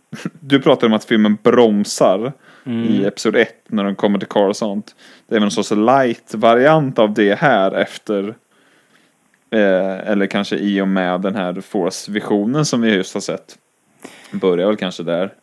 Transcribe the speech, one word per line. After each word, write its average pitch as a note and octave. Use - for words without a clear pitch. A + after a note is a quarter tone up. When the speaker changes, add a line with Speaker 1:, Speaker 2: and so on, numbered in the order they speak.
Speaker 1:
Du C#3
pratar B2+
om A2
att G#2+
filmen G#2+
bromsar A2+
Speaker 2:
Mm. A#2
Speaker 1:
i G2+
episod G#2+
ett -
när G#2
de G2
kommer G2+
till G2+
Coruscant. G#2
Det A#2
är A2
väl G#2
en G2+
sorts G#2
light-variant B2
av G#2+
det G#2
här G#2+
efter... G#2
Eh, F#2+
eller G2+
kanske G2+
i G2+
och F#2+
med F#2
den G2
här F#2
Force-visionen G#2
som B2+
vi A2
just F#2+
har G2+
sett. -
Börjar F#2
väl G#2+
kanske F#2
där. E2+